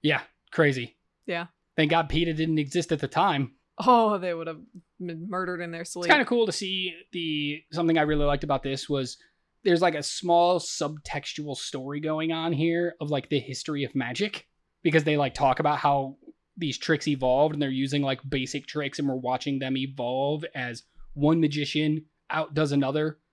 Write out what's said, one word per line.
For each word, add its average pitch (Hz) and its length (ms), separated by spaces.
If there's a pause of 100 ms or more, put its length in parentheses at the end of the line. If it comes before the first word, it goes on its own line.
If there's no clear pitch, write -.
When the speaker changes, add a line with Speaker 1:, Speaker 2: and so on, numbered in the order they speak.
Speaker 1:
Yeah, 147 200 (300)
crazy. 135 460 (300)
Speaker 2:
Yeah. 170 200 (280)
Speaker 1:
Thank 156 160
God 165 180
peta 165 240
didn't 160 240
exist 151 340
at 151 80
the 147 80
time. 156 440 (260)
Speaker 2:
Oh, 226 400
they 180 160
would 165 140
have 156 140 (380)
been 170 300
murdered 180 320
in 170 80
their 170 160
sleep. 175 200
Speaker 1:
It's - 80
kinda 285 120
cool 233 220
to 180 40
see 185 440 (160)
the, 151 500 (100)
something 165 280
I 151 40
really 147 220
liked 143 180
about 143 200
this 135 260
was 135 280 (460)
there's, 175 200
like, 170 100
a - 80
small 175 580
subtextual 147 960
story 139 440
going 156 320
on 165 220
here 170 460
of, 147 120
like, 139 180
the 143 100
history 143 440
of 123 120
magic, 127 520 (360)
because 160 200
they, 151 140
like, 135 160
talk 147 260
about 147 200
how 139 380 (420)
these 151 180
tricks 156 300
evolved 139 460
and 147 80
they're 139 80
using, 135 320
like, 135 260
basic 135 380
tricks 143 340
and 143 80
we're 131 80
watching 131 440
them 131 180
evolve 135 680 (120)
as 123 280 (300)
one 151 260
magician 151 680 (240)
outdoes 156 420
another. 143 480 (140)